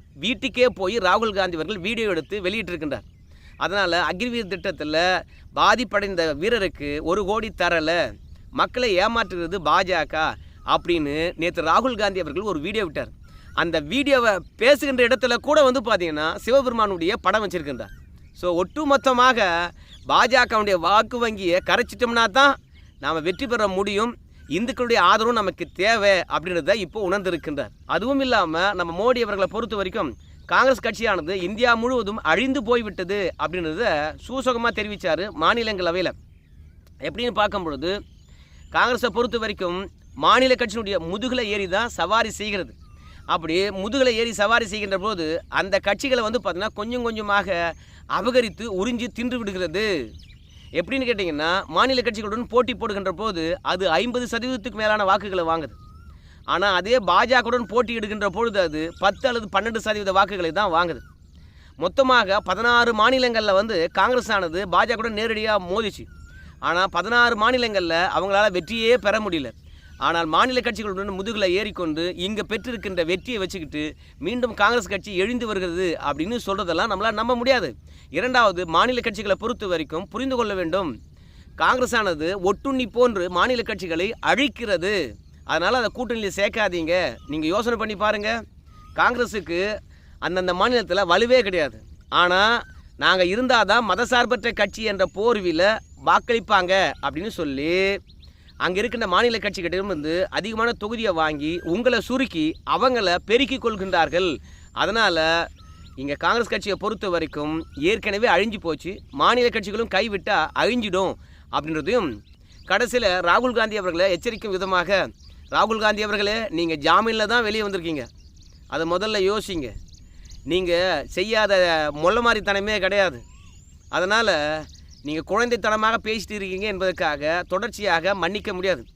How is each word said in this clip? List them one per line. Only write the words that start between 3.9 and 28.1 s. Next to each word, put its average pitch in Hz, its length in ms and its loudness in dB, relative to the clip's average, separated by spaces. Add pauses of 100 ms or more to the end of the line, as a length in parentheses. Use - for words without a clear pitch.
அக்னிவீர் 196 480 -4
திட்டத்துல 165 680 0 (320)
பாதிப்படைந்த 196 800 2
வீரருக்கு 156 680 -2
ஒரு 196 240 0
கோடி 214 340 -4
தரல, 165 560 0 (360)
மக்களை 196 460 0
ஏமாற்றுகிறது 190 680 0
பாஜக 160 720 2 (320)
அப்படின்னு 160 720 0
நேத்து 170 260 -4
ராகுல் 208 360 2
காந்தி 196 220 0
அவர்கள் 156 220 -6
ஒரு 185 180 -2
வீடியோ 196 240 -2
விட்டார். 139 240 -6 (460)
அந்த 160 260 0
வீடியோவை 240 580 2 (180)
பேசுகின்ற 262 500 4
இடத்துல 240 280 2
கூட 294 280 4
வந்து, 262 180 4
பார்த்தீங்கன்னா, 175 560 0
சிவபெருமானுடைய 220 800 0
படம் 202 320 0
வச்சிருக்கின்றார். 139 420 -8 (420)
So, 180 320 0
ஒட்டுமொத்தமாக 247 1080 2 (380)
பாஜகவுடைய 233 640 4
வாக்கு 220 540 2
வங்கியை 190 380 0
கரைச்சிட்டோம்னா 233 580 2
தான் 269 320 6 (420)
நாம 156 220 -2
வெற்றி 185 260 -4
பெற 220 220 0
முடியும், 202 480 -2 (320)
இந்துக்களுடைய 233 500 0
ஆதரவும் 214 360 6
நமக்கு 185 400 -2
தேவை 202 360 2
அப்படின்றத 170 640 0
இப்போ 202 340 -4
உணர்ந்திருக்கின்றார். 170 600 -4 (180)
அதுவும் 226 340 0